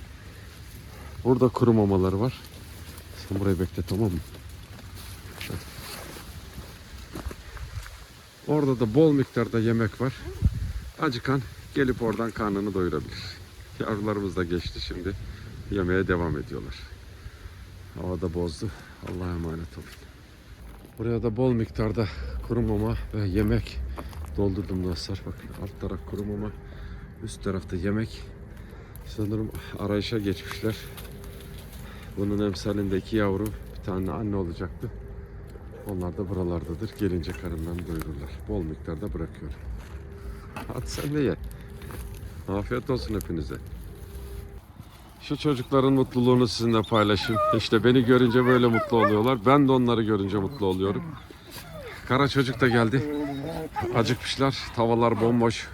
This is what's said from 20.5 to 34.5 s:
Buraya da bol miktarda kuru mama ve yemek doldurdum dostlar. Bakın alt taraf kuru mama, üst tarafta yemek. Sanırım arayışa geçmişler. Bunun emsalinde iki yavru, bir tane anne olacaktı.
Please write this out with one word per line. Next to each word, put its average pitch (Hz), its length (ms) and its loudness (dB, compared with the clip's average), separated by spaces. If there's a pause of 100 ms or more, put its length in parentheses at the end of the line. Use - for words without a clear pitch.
Buraya 113 260 0
da 110 140 2
bol 127 160 6
miktarda 110 540 0 (400)
kuru 120 140 2
mama 110 360 2 (160)
ve 104 140 0
yemek 107 520 2 (580)
doldurdum 95 460 0
dostlar. 92 420 -4
Bakın - 240 -10 (140)
alt 98 180 -10
taraf - 180 -4 (100)
kuru 101 140 -4
mama, 104 280 -4 (720)
üst - 200 -10
tarafta 95 320 -2
yemek. 101 460 0 (840)
Sanırım 110 460 -2 (280)
arayışa 101 380 0
geçmişler. 101 580 -2 (1400)
Bunun 101 280 0
emsalinde 98 520 0
iki 92 180 -2
yavru, 101 300 2
bir - 400 -8
tane 95 260 0
anne 101 240 -2
olacaktı. 92 560 -4 (960)